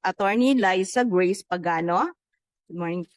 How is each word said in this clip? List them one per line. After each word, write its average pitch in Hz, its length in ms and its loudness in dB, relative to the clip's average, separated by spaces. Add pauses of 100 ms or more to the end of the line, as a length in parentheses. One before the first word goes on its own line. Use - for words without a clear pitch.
Attorney 208 520 2
Liza 190 500 2
Grace 185 400 0
Pagano. 175 640 -2 (580)
Good 160 100 -14
morning. 170 300 -6 (100)